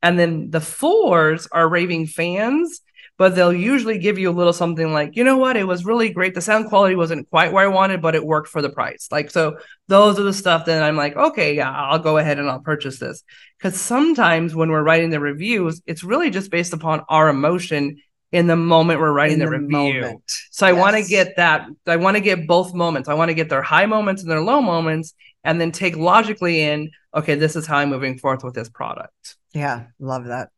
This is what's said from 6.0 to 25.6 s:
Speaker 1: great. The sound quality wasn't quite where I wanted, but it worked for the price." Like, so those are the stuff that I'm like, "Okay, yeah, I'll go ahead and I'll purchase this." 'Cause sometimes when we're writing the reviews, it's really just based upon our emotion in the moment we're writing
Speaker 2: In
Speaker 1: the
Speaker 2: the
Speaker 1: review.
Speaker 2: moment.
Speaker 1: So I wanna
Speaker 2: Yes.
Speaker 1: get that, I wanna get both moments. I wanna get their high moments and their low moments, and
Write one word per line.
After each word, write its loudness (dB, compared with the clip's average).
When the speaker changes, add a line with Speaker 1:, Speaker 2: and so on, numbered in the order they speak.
Speaker 1:
great. -2
The -6
sound 0
quality 4
wasn't -4
quite 2
where 4
I 4
wanted, 0
but 0
it 0
worked -2
for -6
the -2
price." -8
Like, -4
so -2
those 6
are 0
the 0
stuff 0
that 0
I'm 0
like, -2
"Okay, 0
yeah, -2
I'll -2
go 0
ahead 0
and -4
I'll -6
purchase -6
this." -12
'Cause -4
sometimes 2
when 0
we're 0
writing 2
the -2
reviews, -4
it's -10
really -2
just -6
based -4
upon -4
our 4
emotion -2
in 2
the 4
moment 4
we're 2
writing 2
Speaker 2:
In 2
Speaker 1:
the 2
Speaker 2:
the -2
Speaker 1:
review. -4
Speaker 2:
moment. -2
Speaker 1:
So 0
I 8
wanna 4
Speaker 2:
Yes. -6
Speaker 1:
get 0
that, 2
I 2
wanna 2
get -2
both 2
moments. -2
I 0
wanna 0
get -4
their 0
high 2
moments -2
and -6
their 0
low 2
moments, -2
and 0